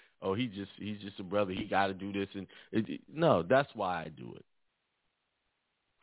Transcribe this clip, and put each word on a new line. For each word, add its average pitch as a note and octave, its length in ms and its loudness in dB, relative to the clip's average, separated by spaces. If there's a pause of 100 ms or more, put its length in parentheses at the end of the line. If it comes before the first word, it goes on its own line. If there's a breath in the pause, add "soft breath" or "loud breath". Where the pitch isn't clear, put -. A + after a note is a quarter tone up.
(200 soft breath)
"Oh, F#2+ 140 0
he B2 140 0
just, G2 280 -8
he's G2+ 240 -8
just G2 180 -12
a G#2 60 -10
brother. F#2+ 300 0
He G2 100 -4
gotta G2 300 2
do G2 180 -6
this." G2 220 -2
And F#2+ 120 -8 (260 loud breath)
it, A2 160 0
it, C#2+ 200 -6
no, C3+ 340 4
that's C3 320 4
why F#2 300 -2
I D#2+ 60 -10
do B1+ 260 -14
it. - 80 -20 (1600)